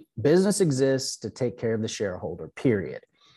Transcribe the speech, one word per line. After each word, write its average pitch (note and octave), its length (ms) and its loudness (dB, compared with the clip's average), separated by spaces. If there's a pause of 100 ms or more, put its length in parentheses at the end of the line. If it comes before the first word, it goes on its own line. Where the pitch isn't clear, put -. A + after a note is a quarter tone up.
(200)
Business F#3 400 4
exists C3+ 560 2
to G#2+ 140 -8
take B2 260 -4
care A2+ 160 -2
of A2 80 -2
the A2 80 -4
shareholder, F2 600 -6
period. E2 520 0 (360)